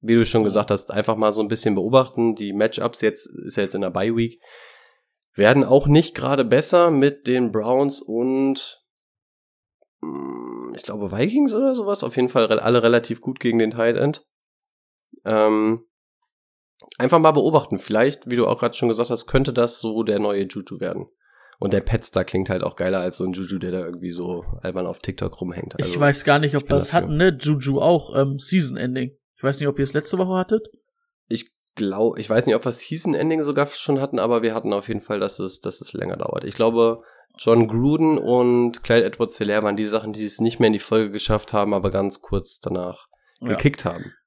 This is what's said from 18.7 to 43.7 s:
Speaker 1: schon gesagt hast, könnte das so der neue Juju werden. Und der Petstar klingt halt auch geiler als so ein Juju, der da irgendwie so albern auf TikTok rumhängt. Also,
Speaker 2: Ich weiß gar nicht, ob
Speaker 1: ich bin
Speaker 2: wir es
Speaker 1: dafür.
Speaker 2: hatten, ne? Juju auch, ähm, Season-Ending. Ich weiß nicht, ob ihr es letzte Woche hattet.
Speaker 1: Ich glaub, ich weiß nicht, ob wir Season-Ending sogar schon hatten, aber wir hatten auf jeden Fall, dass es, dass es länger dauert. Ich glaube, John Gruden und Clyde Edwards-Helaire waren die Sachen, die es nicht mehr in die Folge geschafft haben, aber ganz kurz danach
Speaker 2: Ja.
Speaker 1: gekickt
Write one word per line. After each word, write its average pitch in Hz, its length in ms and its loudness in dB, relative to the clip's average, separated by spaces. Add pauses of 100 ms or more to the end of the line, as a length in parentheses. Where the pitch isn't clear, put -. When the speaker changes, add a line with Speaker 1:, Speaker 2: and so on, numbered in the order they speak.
Speaker 1:
schon 127 120 0
gesagt 117 220 -2
hast, 117 160 -4
könnte 135 260 2
das 120 280 0
so 113 220 -4
der 107 160 0
neue 101 260 0
Juju 95 360 -12
werden. 92 260 -8 (520)
Und 98 160 -2
der 98 80 4
Petstar - 420 -2
klingt 95 240 -2
halt 92 140 -2
auch - 120 -4
geiler 92 260 -2
als 90 180 -4
so 90 60 -2
ein 92 100 -4
Juju, 92 240 -6
der 90 120 -6
da 90 140 -4
irgendwie 87 260 -10
so 87 340 -8 (180)
albern 92 240 -6
auf 87 140 -10
TikTok - 420 -8
rumhängt. 87 360 -8
Also, - 140 -4
Speaker 2:
Ich 87 80 -2
weiß 143 240 2
gar 143 140 4
nicht, 147 180 0
ob 139 60 -2
Speaker 1:
ich - 60 -16
bin 143 80 2
Speaker 2:
wir - 20 4
es 139 100 -2
Speaker 1:
dafür. 165 200 2
Speaker 2:
hatten, 151 100 -2
ne? 175 200 4
Juju 139 420 0
auch, 165 360 2
ähm, 139 220 0
Season-Ending. 131 720 -2 (260)
Ich - 60 -18
weiß 139 180 -2
nicht, 143 80 0
ob 143 100 -4
ihr 139 40 0
es 139 100 -4
letzte 151 240 -2
Woche 185 220 0
hattet. 220 300 0 (600)
Speaker 1:
Ich - 220 -6 (240)
glaub, 104 440 -2
ich 104 120 -6
weiß 113 160 2
nicht, 113 80 4
ob 117 100 -2
wir 127 80 -2
Season-Ending 156 720 -2
sogar 143 240 0
schon 139 340 -2
hatten, 135 180 -4
aber 117 240 2
wir 113 120 0
hatten 110 180 -4
auf 101 160 -4
jeden 107 140 -4
Fall, 104 180 -4
dass 98 180 -4
es, 95 220 -8
dass - 220 -8
es - 100 -16
länger - 240 -6
dauert. - 280 -6
Ich - 100 -8
glaube, 117 480 2 (360)
John 117 300 4
Gruden 151 480 2
und 123 640 2
Clyde 117 220 4
Edwards-Helaire 107 580 0
waren 101 140 0
die 107 100 -2
Sachen, 107 280 -4
die 107 100 -8
es 101 160 -4
nicht 113 200 0
mehr 117 80 6
in 107 40 4
die 104 60 0
Folge 110 320 0
geschafft 104 420 -2
haben, 104 220 0
aber 98 160 0
ganz 98 320 -2
kurz - 380 -6
danach 90 460 -8 (360)
Speaker 2:
Ja. 120 80 -6
Speaker 1:
gekickt - 340 0